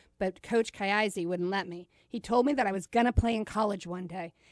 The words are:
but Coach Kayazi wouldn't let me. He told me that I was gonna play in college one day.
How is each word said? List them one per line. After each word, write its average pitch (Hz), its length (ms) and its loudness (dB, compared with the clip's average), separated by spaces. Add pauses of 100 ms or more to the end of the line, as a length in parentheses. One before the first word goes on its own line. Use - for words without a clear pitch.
(180)
but 190 240 -4
Coach 226 300 0
Kayazi 202 540 0
wouldn't 175 240 -2
let 190 180 -2
me. 175 180 -12 (220)
He 233 100 -8
told 247 280 2
me 294 80 2
that 254 120 2
I 190 60 0
was 190 140 -4
gonna 233 260 4
play 233 240 4
in 214 80 -2
college 208 420 -2
one 180 200 -8
day. 170 260 -10 (200)